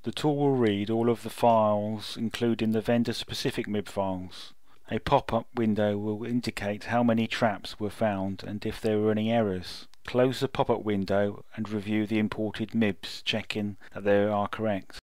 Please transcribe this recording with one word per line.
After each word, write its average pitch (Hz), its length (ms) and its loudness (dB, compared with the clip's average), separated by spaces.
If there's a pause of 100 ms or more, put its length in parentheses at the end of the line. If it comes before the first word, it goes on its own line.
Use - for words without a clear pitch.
The 165 100 -4
tool 147 240 0
will 143 180 4
read 104 340 4
all 117 200 2
of 113 140 0
the 113 60 -6
files, 107 840 2
including 113 560 0
the 110 80 2
vendor-specific 117 880 0
mib 104 220 -4
files. 92 640 -4 (360)
A 110 100 -2
pop-up - 560 2
window 104 420 2
will 107 260 -4
indicate 110 640 -2
how 120 180 2
many 113 240 4
traps - 500 -2
were 104 120 -4
found 98 560 -2
and 104 200 -8
if 107 140 -4
there 107 200 2
were 107 120 4
any 107 220 2
errors. 98 540 0 (180)
Close 123 340 2
the 135 80 0
pop-up 117 360 0
window 101 640 0 (100)
and 110 140 -6
review 107 380 0
the 110 100 0
imported 107 560 -2
mibs, 107 480 0
checking 104 560 -4 (160)
that 98 100 -10
they 101 220 6
are 101 220 2
correct. 104 500 -2 (140)